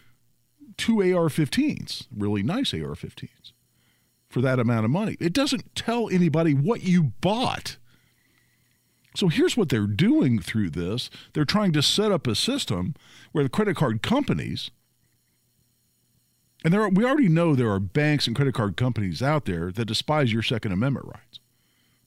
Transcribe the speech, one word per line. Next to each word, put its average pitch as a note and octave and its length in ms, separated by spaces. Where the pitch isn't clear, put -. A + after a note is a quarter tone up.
two A3+ 240
A F#3 100
R E3+ 160
fifteens, - 880
really G#2 260
nice F#3+ 300
A D#2+ 100
R C#2+ 120
fifteens, - 580
for B2+ 100
that C3 180
amount A2+ 280
of A#2 40
money. F#3+ 300
It F3 140
doesn't C4+ 400
tell A#3 340
anybody E3 460
what D3 300
you F3 360
bought. - 560
So G3 100
here's B3 300
what F#3+ 140
they're G#2 180
doing D#3 500
through G2 320
this. F2+ 400
They're D3+ 100
trying G3+ 280
to D3 100
set G#3 300
up D#3 160
a G#2+ 80
system G2+ 580
where D3 100
the C3+ 80
credit G#3 260
card A2+ 260
companies, F2 680
and E3 80
there G#3 100
are, G#3 60
we F#3+ 160
already C4 240
know D#3+ 280
there A#2 160
are G2 80
banks D3 480
and A2+ 80
credit C3+ 180
card G2+ 220
companies G#2+ 440
out C#3+ 260
there F2 260
that A2+ 140
despise C3 460
your A2 120
Second A2+ 260
Amendment A2+ 360
rights. - 340